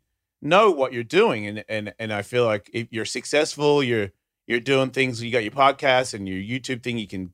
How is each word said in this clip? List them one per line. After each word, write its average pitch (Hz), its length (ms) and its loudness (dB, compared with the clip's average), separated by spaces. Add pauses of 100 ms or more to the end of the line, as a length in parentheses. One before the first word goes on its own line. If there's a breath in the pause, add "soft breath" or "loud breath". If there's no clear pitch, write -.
(400)
know 196 300 4
what 131 240 0
you're 120 100 -4
doing." 147 420 2
And, 104 220 -8
and, 104 300 -6
and 110 160 -6
I 101 80 -2
feel 123 240 0
like 107 260 -2
if 117 180 -6
you're 110 140 -6
successful, 147 800 0
you're, 110 260 0 (360)
you're 117 140 -2
doing 131 300 2
things, 127 320 -2
you 117 80 -6
got 117 120 0
your 107 100 -6
podcast 135 640 2
and 101 120 -8
your 95 120 -8
YouTube 123 440 -6
thing 117 160 -6
you 104 80 -6
can 92 280 -10